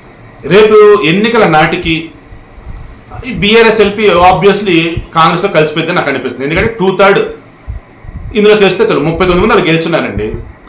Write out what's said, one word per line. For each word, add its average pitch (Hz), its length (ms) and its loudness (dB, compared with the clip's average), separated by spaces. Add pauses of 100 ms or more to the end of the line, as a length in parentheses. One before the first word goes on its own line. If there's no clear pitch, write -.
(460)
రేపు 208 580 6
ఎన్నికల 208 440 0
నాటికి 160 640 -2 (1120)
ఈ 254 80 -10
బీఆర్ఎస్ 214 480 2
ఎల్పీ 202 280 0
obviously 175 880 2 (160)
కాంగ్రెస్లో 165 340 0
కలిసిపోద్దని 156 460 -2
నాకు 143 140 -4
అనిపిస్తుంది. 131 360 -6
ఎందుకంటే 180 340 -4
టూ 185 180 0
థర్డ్ 196 220 2 (1160)
ఇందులో 208 200 4
కలిస్తే 208 280 0
చాలు, 160 160 -2
ముప్పై 165 260 -2
తొమ్మిది 180 160 0
మంది 233 120 0
వాళ్ళు 160 180 0
గెలుచున్నారండి. 123 640 -4 (340)